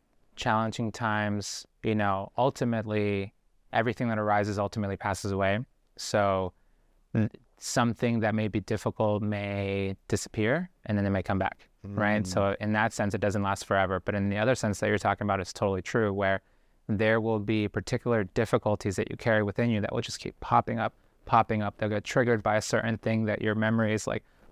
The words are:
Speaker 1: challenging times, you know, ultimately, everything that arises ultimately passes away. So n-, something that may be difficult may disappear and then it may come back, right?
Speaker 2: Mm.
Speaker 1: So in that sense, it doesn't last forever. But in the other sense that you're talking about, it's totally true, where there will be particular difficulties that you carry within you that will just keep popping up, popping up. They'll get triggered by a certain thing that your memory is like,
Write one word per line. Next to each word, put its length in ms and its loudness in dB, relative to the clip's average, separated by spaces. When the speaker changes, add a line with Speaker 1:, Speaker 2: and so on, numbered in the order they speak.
Speaker 1:
challenging 580 0
times, 720 -2
you 120 0
know, 440 0
ultimately, 960 0
everything 360 0
that 100 0
arises 400 0
ultimately 380 -2
passes 340 -4
away. 280 2
So 560 0
n-, 160 2
something 600 0
that 140 2
may 140 0
be 120 -2
difficult 640 0
may 720 -2
disappear 600 -2
and 100 0
then 100 2
it 40 0
may 120 0
come 160 -2
back, 300 -4
right? 400 0
Speaker 2:
Mm. 40 -2
Speaker 1:
So 340 0
in 120 -2
that 200 2
sense, 220 -2
it 60 -2
doesn't 220 0
last 240 -2
forever. 340 2
But 140 -2
in 160 0
the 80 -2
other 160 2
sense 260 -2
that 80 0
you're 100 2
talking 280 0
about, 120 0
it's 140 -6
totally 300 -2
true, 300 0
where 280 0
there 320 2
will 180 0
be 300 0
particular 560 0
difficulties 720 0
that 140 -2
you 60 -8
carry 260 2
within 280 0
you 120 2
that 100 -4
will 80 -2
just 180 -8
keep 220 -10
popping 380 2
up, 160 -4
popping 360 4
up. 140 -4
They'll 140 -2
get 140 -2
triggered 380 2
by 140 2
a 60 2
certain 360 0
thing 280 0
that 160 -2
your 120 2
memory 380 2
is 140 -2
like, 180 -4